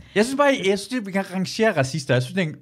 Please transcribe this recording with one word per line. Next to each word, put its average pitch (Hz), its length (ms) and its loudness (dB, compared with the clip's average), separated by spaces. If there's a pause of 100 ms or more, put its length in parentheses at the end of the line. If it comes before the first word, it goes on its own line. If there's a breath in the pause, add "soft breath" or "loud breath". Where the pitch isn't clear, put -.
(140 loud breath)
Jeg 208 100 4
synes 269 120 -6
bare, 285 100 4
jeg, 233 200 2
jeg 196 120 2
synes, 226 280 -6
vi 190 60 -10
kan 190 220 -2
rangere 190 420 0
racister. 135 380 0
Jeg 127 80 4
synes, 127 120 -8
det 185 80 0
er 160 60 0
en, 143 140 -8